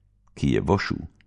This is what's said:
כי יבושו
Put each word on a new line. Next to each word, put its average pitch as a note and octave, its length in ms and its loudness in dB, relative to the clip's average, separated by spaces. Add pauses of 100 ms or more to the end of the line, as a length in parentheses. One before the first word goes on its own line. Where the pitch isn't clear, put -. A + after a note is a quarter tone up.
(360)
כי - 120 -2
יבושו C2 480 2 (320)